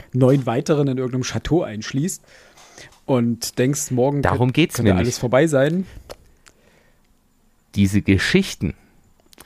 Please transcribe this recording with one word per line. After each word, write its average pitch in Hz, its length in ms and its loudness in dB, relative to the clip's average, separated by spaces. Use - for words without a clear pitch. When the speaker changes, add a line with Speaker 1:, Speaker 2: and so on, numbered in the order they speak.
Speaker 1:
neun 131 320 4
weiteren 143 420 0
in 131 100 -2
irgendeinem 127 260 -4
Chateau 151 400 -2
einschließt 127 600 -6
und 120 540 -2
denkst, 139 320 -2
morgen 135 300 0
Speaker 2:
Darum 107 260 0
Speaker 1:
könnt-, 127 60 -2
Speaker 2:
geht's 156 220 0
Speaker 1:
könnte 107 180 2
Speaker 2:
mir 90 40 2
Speaker 1:
alles 113 120 0
Speaker 2:
nicht. - 100 -4
Speaker 1:
vorbei 127 280 2
sein. 156 380 0
Speaker 2:
Diese 98 260 2
Geschichten, 98 720 0